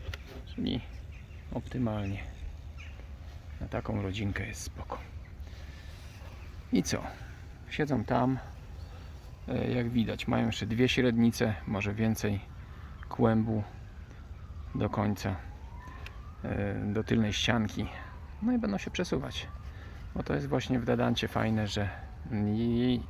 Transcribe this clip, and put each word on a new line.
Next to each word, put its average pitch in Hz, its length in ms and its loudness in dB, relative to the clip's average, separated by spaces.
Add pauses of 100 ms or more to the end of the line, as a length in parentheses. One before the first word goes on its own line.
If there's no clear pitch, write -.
(560)
czyli - 260 0 (720)
optymalnie. 107 720 -2 (1400)
Na - 60 -4
taką 110 340 0
rodzinkę 98 460 0
jest - 140 -8
spoko. - 380 -6 (1700)
I 190 100 8
co? - 200 0 (680)
Siedzą 143 340 2
tam. 127 360 4 (1080)
E, - 240 0
jak 120 180 2
widać, 110 380 2
mają 117 180 4
jeszcze 110 200 0
dwie 117 240 6
średnice, 117 680 6 (120)
może 101 260 2
więcej 107 460 4 (720)
kłębu 110 540 6 (1120)
do 107 140 2
końca, 101 460 2 (1080)
e, 104 320 0 (180)
do 110 100 2
tylnej 110 300 6
ścianki. 110 540 2 (540)
No 240 120 4
i 247 40 4
będą 208 200 2
się - 140 -4
przesuwać. 151 560 0 (680)
Bo 175 80 0
to 160 100 0
jest 143 140 2
właśnie 131 320 2
w 113 60 -2
Dadancie 120 420 4
fajne, 110 400 2
że 101 220 0 (420)
i 117 800 4